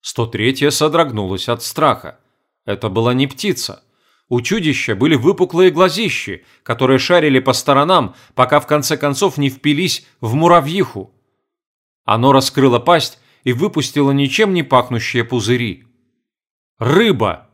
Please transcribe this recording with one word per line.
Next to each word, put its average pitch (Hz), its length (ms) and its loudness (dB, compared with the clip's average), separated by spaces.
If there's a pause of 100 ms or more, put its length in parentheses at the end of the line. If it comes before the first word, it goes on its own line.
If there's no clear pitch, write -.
Сто 113 200 -4
третья 127 420 -2
содрогнулась 139 800 -2
от 117 140 -4
страха. - 580 -4 (460)
Это 101 240 -6
была 113 240 0
не 139 120 0
птица. - 560 -6 (460)
У 123 140 -2
чудища 156 520 -2
были 139 220 2
выпуклые 180 540 2
глазищи, 170 760 -2 (180)
которые 127 360 0
шарили 151 400 2
по 131 160 0
сторонам, 147 600 0 (200)
пока 131 260 2
в - 60 -16
конце 151 320 -2
концов 147 400 -2
не 143 100 0
впились 151 580 -2 (140)
в 117 140 -4
муравьиху. 165 760 2 (920)
Оно 117 280 2
раскрыло 135 480 2
пасть 160 380 0 (260)
и 127 100 0
выпустило 143 560 -2
ничем 143 420 0
не 170 100 0
пахнущие 120 600 0
пузыри. 117 640 -4 (920)
Рыба! 127 760 0